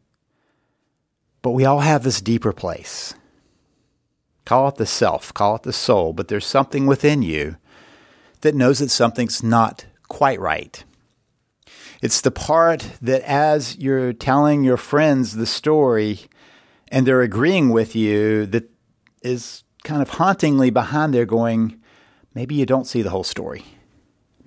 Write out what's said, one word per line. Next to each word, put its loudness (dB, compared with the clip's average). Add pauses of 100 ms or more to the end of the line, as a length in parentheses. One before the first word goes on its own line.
(1400)
But -2
we 2
all 4
have 2
this -2
deeper -2
place. -10 (1300)
Call 2
it -4
the -2
self, -2
call 0
it -20
the -8
soul, 0
but -8
there's -6
something -2
within 2
you -4 (840)
that 2
knows 4
that -2
something's -2
not 0 (220)
quite 0
right. -6 (1200)
It's 0
the 0
part 0
that 0
as 0
you're -2
telling 2
your 4
friends 0
the -4
story 0 (640)
and 2
they're 4
agreeing 2
with 0
you, 2
that -4 (500)
is -8 (200)
kind -4
of -4
hauntingly 2
behind 0
there 2
going, 0 (540)
"Maybe -8
you 0
don't 0
see -2
the -4
whole -4
story. -10 (840)